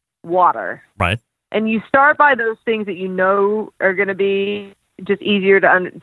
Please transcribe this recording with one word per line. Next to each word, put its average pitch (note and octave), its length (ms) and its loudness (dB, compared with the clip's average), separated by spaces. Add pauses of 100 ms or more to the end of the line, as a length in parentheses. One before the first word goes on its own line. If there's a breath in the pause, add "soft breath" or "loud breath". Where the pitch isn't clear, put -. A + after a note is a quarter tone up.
(240)
water. E3 580 0 (160)
Right. F#2+ 220 -2 (320)
And A3 180 -2
you A3 180 -2
start C#4+ 300 2
by D4 180 4
those A3+ 300 -6
things A3 220 -2
that G3 80 -6
you F#3 120 -8
know G3 720 0
are F#3+ 140 0
gonna G3 220 -2
be G3 580 -4 (300)
just F#3+ 180 -4
easier G3 380 2
to F#3 120 2
un-, F3 320 -2